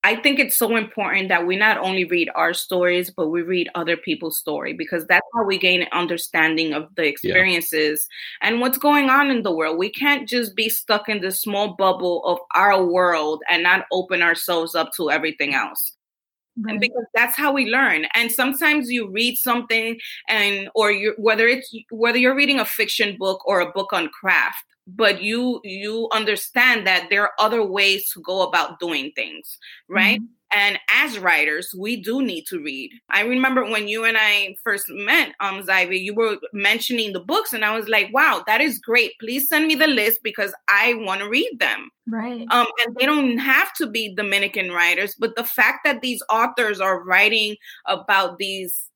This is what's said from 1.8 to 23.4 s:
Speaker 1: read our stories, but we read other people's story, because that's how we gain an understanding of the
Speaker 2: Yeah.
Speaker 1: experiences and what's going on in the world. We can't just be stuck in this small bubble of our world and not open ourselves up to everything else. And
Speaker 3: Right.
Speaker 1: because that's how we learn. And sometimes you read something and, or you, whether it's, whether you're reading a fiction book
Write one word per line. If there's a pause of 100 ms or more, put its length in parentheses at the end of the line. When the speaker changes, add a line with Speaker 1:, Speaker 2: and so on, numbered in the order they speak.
Speaker 1:
read
our
stories,
but
we
read
other
people's
story,
because
that's
how
we
gain
an
understanding
of
the
Speaker 2:
Yeah.
Speaker 1:
experiences (340)
and
what's
going
on
in
the
world.
We
can't
just
be
stuck
in
this
small
bubble
of (160)
our
world
and
not
open
ourselves
up
to
everything
else. (600)
And
Speaker 3:
Right.
Speaker 1:
because
that's
how
we
learn.
And
sometimes
you
read
something (300)
and,
or
you,
whether
it's, (180)
whether
you're
reading
a
fiction
book